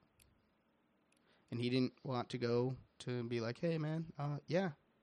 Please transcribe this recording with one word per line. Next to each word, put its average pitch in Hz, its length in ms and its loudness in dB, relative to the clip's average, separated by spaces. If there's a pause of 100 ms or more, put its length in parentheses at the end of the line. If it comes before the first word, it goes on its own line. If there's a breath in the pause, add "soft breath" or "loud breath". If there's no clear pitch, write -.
(1500)
And 117 100 -4
he 120 80 2
didn't 127 240 4 (100)
want 123 280 -2
to 127 80 -4
go 123 380 2 (240)
to 123 240 -4
be 117 180 -2
like, 117 180 -2
"Hey, 165 160 2
man, 160 300 -2 (120)
uh, 147 280 -2
yeah, 175 240 2 (320)